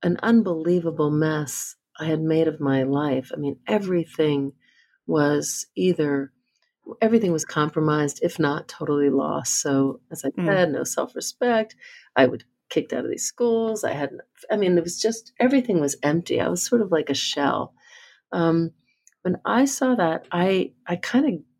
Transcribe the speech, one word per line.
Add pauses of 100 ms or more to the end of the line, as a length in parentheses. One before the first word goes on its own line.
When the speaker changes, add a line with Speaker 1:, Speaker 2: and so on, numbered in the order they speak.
Speaker 1:
an
unbelievable
mess (240)
I
had
made
of
my
life.
I
mean,
everything (540)
was
either, (680)
everything
was
compromised,
if
not
totally
lost.
So, (100)
as
I
Speaker 2:
Mm.
Speaker 1:
said,
no
self-respect. (400)
I
would (260)
kicked
out
of
these
schools.
I
had, (400)
I
mean,
it
was
just,
everything
was
empty.
I
was
sort
of
like
a
shell. (580)
Um, (500)
when
I
saw
that,
I, (140)
I
kinda (200)